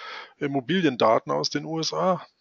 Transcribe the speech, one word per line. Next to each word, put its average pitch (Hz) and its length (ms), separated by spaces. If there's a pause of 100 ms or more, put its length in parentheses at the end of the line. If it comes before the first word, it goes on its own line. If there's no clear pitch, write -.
(360)
Immobiliendaten 139 960
aus 147 200
den 147 120
U 160 160
S 156 140
A 170 280 (200)